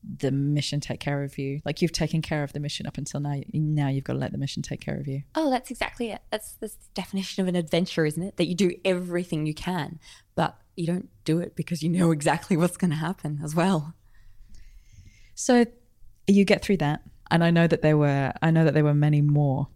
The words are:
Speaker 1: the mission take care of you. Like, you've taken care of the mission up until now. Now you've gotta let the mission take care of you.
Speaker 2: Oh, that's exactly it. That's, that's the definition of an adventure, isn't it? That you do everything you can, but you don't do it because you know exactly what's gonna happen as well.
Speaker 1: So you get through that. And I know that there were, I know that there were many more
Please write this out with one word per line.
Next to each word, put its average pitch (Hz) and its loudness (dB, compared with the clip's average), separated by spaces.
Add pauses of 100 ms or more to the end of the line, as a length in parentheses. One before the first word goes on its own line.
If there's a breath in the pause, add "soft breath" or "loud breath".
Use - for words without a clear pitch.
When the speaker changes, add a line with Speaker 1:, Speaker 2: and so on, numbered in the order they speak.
Speaker 1:
the - -4
mission 143 0
take - -8
care 143 -4
of 139 -10
you. 139 -6
Like, - -4
you've 170 0
taken 160 -2
care 151 -4
of 139 -8
the 147 -8
mission - -8
up - -10
until 151 -8
now. 143 -4 (140)
Now 151 0
you've 135 -2
gotta 131 -4
let 135 -4
the - -8
mission - -6
take - -8
care - -6
of 143 -8
you. 139 -8 (120)
Speaker 2:
Oh, 311 0
that's 254 -2
exactly - -6
it. - -12 (100)
That's, - -8
that's - -12
the - -20
definition 190 -6
of 185 0
an 180 -2
adventure, 170 0
isn't 156 -2
it? 202 -10
That 170 2
you 180 -2
do 180 2 (120)
everything 175 -2
you 151 -4
can, 165 -6 (360 loud breath)
but - -2 (180)
you 170 -4
don't 180 -4 (160)
do 160 2
it - -8
because 160 -6
you 165 0
know 175 4
exactly 151 0
what's 175 0
gonna 170 0
happen 156 -6
as 156 -6
well. 165 2 (1400 soft breath)
Speaker 1:
So 240 4 (640)
you 202 8
get 190 2
through 196 0
that. 151 0 (280)
And 170 4
I 170 4
know 170 6
that 160 2
there 151 6
were, 139 2
I 160 4
know 160 6
that 143 4
there 151 4
were 147 4
many 147 4
more 147 2